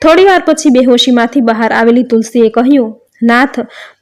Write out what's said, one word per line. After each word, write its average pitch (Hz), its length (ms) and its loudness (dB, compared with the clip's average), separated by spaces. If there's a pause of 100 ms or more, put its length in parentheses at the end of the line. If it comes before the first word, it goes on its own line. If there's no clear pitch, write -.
થોડી 339 220 2
વાર 370 220 2
પછી 302 240 0
બેહોશીમાંથી 240 680 0
બહાર 226 320 -2
આવેલી 233 300 0
તુલસીએ 226 460 -2
કહ્યું, 233 520 -2 (220)
"નાથ, 240 380 -2 (420)